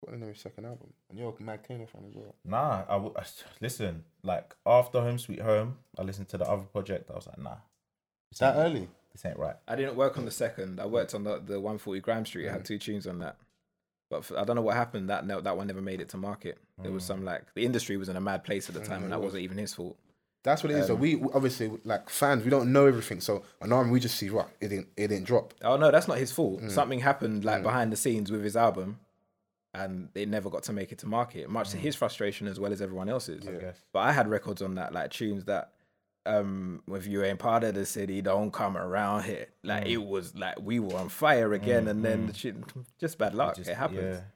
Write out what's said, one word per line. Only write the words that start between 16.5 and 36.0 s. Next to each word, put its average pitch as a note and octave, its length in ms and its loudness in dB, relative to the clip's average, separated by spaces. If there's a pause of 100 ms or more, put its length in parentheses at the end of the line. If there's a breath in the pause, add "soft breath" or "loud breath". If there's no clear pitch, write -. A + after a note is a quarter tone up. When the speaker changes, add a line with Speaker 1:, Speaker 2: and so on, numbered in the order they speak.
Speaker 3:
There F#2+ 120 -6
was F#2+ 100 -6
Speaker 2:
Mm. F2+ 60 -10
Speaker 3:
some, F#2+ 160 -6
like, - 300 -6
the A2 100 0
industry A#2 320 0
was F#2+ 120 -4
in F#2 80 -4
a F#2 40 -4
mad F#2+ 240 -2
place G2 240 -4
at F#2 80 -12
the D#2 40 -6
time, G#2+ 200 -6
Speaker 1:
Mm, F#2 40 -6
Speaker 3:
and - 20 -
Speaker 1:
it F#2 40 -4
Speaker 3:
that E2+ 100 -4
Speaker 1:
was. F#2+ 120 -4
Speaker 3:
wasn't F#2+ 100 -6
even F#2 160 -6
his G2+ 160 -6
fault. F2+ 240 -10 (460)
Speaker 1:
That's D3 180 4
what D3+ 80 0
it D3 80 2
is, C#3+ 80 4
though. A#2+ 80 4
Speaker 3:
Um, A2 60 0
Speaker 1:
We, D3+ 160 4
we, B2+ 180 0
obviously, B2 500 2
like, G#2+ 240 -2
fans, C#3 360 4
we B2 60 4
don't B2+ 220 6
know C#3 140 10
everything. A#2 340 4
So, G2+ 220 0 (180 loud breath)
on G#2+ 120 2
our B2+ 100 8
end, A#2 80 4
we B2+ 80 8
just A#2 180 0
see, G2 140 -4
right, G2+ 160 2 (140)
it G#2 80 -2
didn't, G2 280 -4
it G2+ 120 0
didn't G2 160 0
drop. B2 280 2 (100)
Speaker 3:
Oh, B2+ 140 4
no, D3 140 8
that's D#3+ 160 8
not D#3 120 0
his B2+ 120 -2
fault. G#2+ 320 0
Speaker 1:
Mm. A2 80 -6
Speaker 3:
Something B2+ 300 2
happened, A2 440 2
like, G#2+ 160 2
Speaker 1:
Mm. F#2 40 -6
Speaker 3:
behind A2+ 280 2
the G#2 40 -2
scenes A2 340 0
with G#2 140 -2
his G#2 120 0
album, G#2 440 2 (720)
and F#2 400 -6
it G#2 140 -2
never G2+ 200 -2
got - 140 -6
to - 100 -6
make G2 200 -4
it - 80 -16
to - 60 -10
market, G#2 440 -2
much G#2 200 -2
to G2 60 -6
Speaker 2:
Mm. - 40 -6
Speaker 3:
his C#3+ 160 0
frustration G2+ 500 -2
as F#2+ 120 -6
well G2+ 140 -2
as G2 80 -4
everyone F#2+ 300 -4
else's. A2+ 360 -6
Speaker 2:
I G2 60 -8
Speaker 1:
Yeah. F2+ 60 -8
Speaker 2:
guess. F#2 340 -12
Speaker 3:
But F#2+ 80 2
I A#2+ 120 4
had C3+ 160 4
records G#2 340 -2
on F#2+ 140 -4
that, F2 180 -6
like, D#2+ 160 -4
tunes G#2 340 -4
that, G2 280 -2 (520)